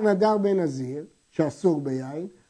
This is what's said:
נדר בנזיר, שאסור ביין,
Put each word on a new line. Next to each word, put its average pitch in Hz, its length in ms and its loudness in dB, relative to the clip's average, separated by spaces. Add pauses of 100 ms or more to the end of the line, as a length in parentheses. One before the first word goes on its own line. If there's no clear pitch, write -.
נדר 214 360 4
בנזיר, 151 680 -2 (260)
שאסור 156 500 0
ביין, 139 460 -6 (240)